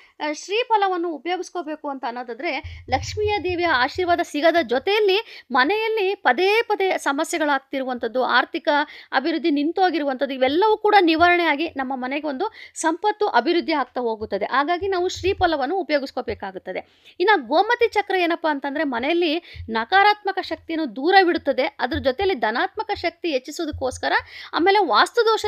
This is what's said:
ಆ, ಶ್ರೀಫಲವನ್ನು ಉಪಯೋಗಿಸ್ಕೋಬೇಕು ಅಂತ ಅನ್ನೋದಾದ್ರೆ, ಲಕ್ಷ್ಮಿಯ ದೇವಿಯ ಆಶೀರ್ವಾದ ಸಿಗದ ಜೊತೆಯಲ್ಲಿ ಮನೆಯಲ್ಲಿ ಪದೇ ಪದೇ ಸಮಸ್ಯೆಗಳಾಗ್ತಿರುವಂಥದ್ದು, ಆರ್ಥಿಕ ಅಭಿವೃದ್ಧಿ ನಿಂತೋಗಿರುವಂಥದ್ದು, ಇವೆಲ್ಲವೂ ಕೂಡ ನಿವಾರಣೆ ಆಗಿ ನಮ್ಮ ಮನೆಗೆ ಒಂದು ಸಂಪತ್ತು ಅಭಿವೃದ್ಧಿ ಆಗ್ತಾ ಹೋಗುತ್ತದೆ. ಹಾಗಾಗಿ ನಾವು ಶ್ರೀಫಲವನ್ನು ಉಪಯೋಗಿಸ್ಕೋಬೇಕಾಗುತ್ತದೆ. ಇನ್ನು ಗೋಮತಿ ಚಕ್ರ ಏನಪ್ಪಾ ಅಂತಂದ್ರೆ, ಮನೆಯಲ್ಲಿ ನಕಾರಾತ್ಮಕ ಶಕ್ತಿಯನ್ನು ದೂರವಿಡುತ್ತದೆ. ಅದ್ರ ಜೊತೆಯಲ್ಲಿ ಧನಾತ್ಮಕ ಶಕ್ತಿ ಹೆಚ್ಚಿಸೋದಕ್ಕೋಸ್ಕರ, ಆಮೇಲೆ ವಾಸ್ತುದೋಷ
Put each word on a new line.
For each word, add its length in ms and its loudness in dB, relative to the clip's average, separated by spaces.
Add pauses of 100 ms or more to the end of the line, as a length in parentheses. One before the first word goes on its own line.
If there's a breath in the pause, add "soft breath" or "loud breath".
(200 loud breath)
ಆ, 120 -4
ಶ್ರೀಫಲವನ್ನು 800 0
ಉಪಯೋಗಿಸ್ಕೋಬೇಕು 800 -6
ಅಂತ 200 -8
ಅನ್ನೋದಾದ್ರೆ, 840 -8
ಲಕ್ಷ್ಮಿಯ 540 -2
ದೇವಿಯ 220 -2
ಆಶೀರ್ವಾದ 560 0
ಸಿಗದ 400 2
ಜೊತೆಯಲ್ಲಿ 880 0
ಮನೆಯಲ್ಲಿ 640 0
ಪದೇ 480 2
ಪದೇ 360 0
ಸಮಸ್ಯೆಗಳಾಗ್ತಿರುವಂಥದ್ದು, 600 -2 (640)
ಆರ್ಥಿಕ 440 0 (440 loud breath)
ಅಭಿವೃದ್ಧಿ 380 0
ನಿಂತೋಗಿರುವಂಥದ್ದು, 840 0
ಇವೆಲ್ಲವೂ 420 2
ಕೂಡ 240 2
ನಿವಾರಣೆ 440 4
ಆಗಿ 320 0
ನಮ್ಮ 200 -4
ಮನೆಗೆ 300 -6
ಒಂದು 260 -4 (220 loud breath)
ಸಂಪತ್ತು 520 0
ಅಭಿವೃದ್ಧಿ 460 2
ಆಗ್ತಾ 280 -2
ಹೋಗುತ್ತದೆ. 440 -4
ಹಾಗಾಗಿ 440 0
ನಾವು 200 0
ಶ್ರೀಫಲವನ್ನು 680 0
ಉಪಯೋಗಿಸ್ಕೋಬೇಕಾಗುತ್ತದೆ. 1120 -6 (320 soft breath)
ಇನ್ನು 260 2
ಗೋಮತಿ 420 2
ಚಕ್ರ 260 -2
ಏನಪ್ಪಾ 360 0
ಅಂತಂದ್ರೆ, 340 -4
ಮನೆಯಲ್ಲಿ 580 -2 (280 loud breath)
ನಕಾರಾತ್ಮಕ 720 2
ಶಕ್ತಿಯನ್ನು 540 -6
ದೂರವಿಡುತ್ತದೆ. 840 2
ಅದ್ರ 180 -4
ಜೊತೆಯಲ್ಲಿ 360 0
ಧನಾತ್ಮಕ 600 -2
ಶಕ್ತಿ 360 -6
ಹೆಚ್ಚಿಸೋದಕ್ಕೋಸ್ಕರ, 800 -4 (400 loud breath)
ಆಮೇಲೆ 340 4
ವಾಸ್ತುದೋಷ 600 2